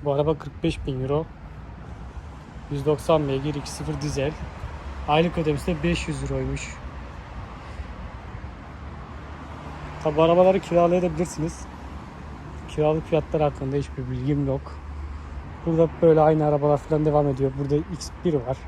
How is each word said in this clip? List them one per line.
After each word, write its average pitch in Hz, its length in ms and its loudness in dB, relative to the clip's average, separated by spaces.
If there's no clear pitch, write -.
Bu 143 80 2
araba 147 260 4
kırk - 240 -12
beş - 240 0
bin 131 160 -2
euro. 147 220 2
Yüz 139 160 -2
doksan 151 420 4
beygir, 135 260 0
iki 139 160 -6
sıfır 147 300 -6
dizel. 143 320 -2
Aylık 165 300 4
ödemesi 147 280 0
de 160 160 -2
beş 170 260 0
yüz 139 140 -4
euroymuş. 135 540 -4
Tabi 151 140 2
bu 156 60 6
arabaları 180 380 8
kiralayabilirsiniz. 170 1040 2
Kiralık 156 380 2
fiyatlar 156 360 2
hakkında 139 340 0
hiçbir 131 340 -4
bilgim 139 360 0
yok. 135 280 -2
Burada 165 220 6
böyle 160 180 10
aynı 156 260 6
arabalar 147 320 4
falan 156 260 2
devam 147 240 4
ediyor. 135 300 2
Burada 143 180 2
X 170 340 -4
bir 175 100 4
var. 127 220 0